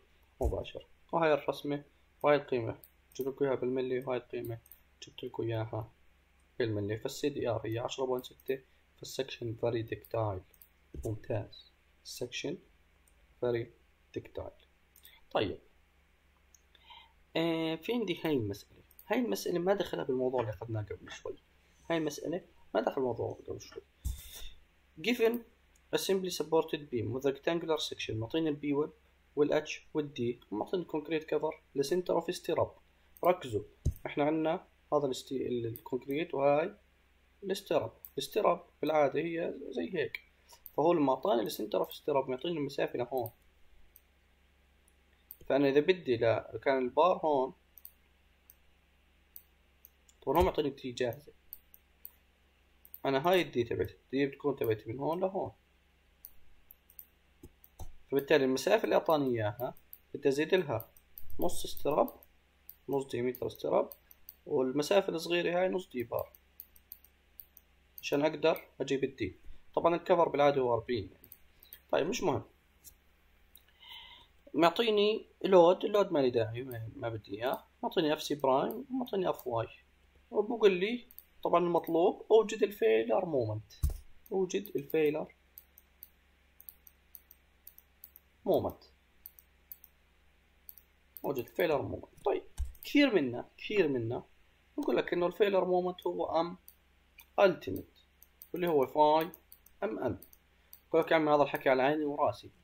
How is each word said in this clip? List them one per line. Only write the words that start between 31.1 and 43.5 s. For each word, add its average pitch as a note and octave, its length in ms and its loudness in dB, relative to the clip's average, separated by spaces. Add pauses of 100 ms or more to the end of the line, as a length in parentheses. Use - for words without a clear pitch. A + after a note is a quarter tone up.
كفر D#3 380 -2 (140)
لسنتر F3+ 380 0
اوف F3 220 0
ستيراب. - 360 -2 (520)
ركزوا، C3 400 0 (420)
احنا - 180 -2
عندنا D#3 440 0 (260)
هذا D3 120 2
الاستي-، C3 420 -4
ال-، A#2+ 180 -4
الكونكريت C3+ 680 -6
وهاي C#3+ 420 2 (680)
الاستيراب. F#3+ 480 -2 (220)
الاستيراب F#3 520 0 (160)
بالعادة D3 380 2
هي E3 340 -2 (160)
زي F3+ 280 -4
هيك، - 220 -4 (580)
فهو D#3+ 160 6
لما C#3+ 200 4
أعطاني G#3 280 2
السنتر G#3 380 -2
اوف - 140 -2
ستيراب C3+ 360 0
معطيني E3 280 -4
المسافة C#3+ 420 -2
لهون. B2 320 -4 (2250)